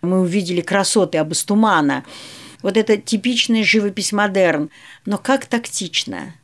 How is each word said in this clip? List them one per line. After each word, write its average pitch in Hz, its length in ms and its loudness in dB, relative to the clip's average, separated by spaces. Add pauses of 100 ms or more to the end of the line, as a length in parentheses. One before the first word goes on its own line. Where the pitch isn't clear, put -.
мы 180 200 2
увидели 175 400 0
красоты 190 560 0
Абастумана. 156 840 2 (580)
Вот 185 160 -2
это 214 200 2
типичная 226 640 0
живопись 208 480 0
модерн. 190 580 2 (360)
Но 202 120 0
как 262 280 0
тактично. 160 1000 -6